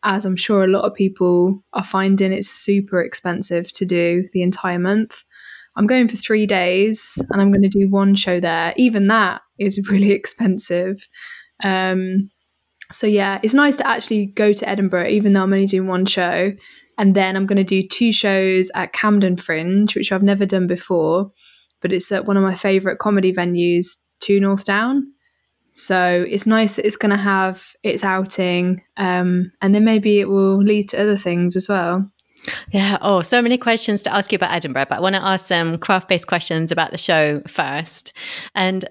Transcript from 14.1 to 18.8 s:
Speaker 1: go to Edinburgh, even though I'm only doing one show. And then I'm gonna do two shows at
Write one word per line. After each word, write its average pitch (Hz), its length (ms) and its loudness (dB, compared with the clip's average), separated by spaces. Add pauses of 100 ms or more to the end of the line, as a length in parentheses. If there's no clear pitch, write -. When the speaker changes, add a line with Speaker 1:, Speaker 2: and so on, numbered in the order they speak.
Speaker 1:
go 208 260 2
to - 160 -6
Edinburgh, 185 400 0
even 208 240 4
though 190 100 4
I'm 190 80 2
only 196 140 2
doing 190 240 0
one 185 160 0
show. 180 480 -2 (440)
And 196 160 4
then 190 220 2
I'm 196 100 -2
gonna 196 200 2
do 190 200 0
two 226 280 0
shows 190 600 2
at - 200 -6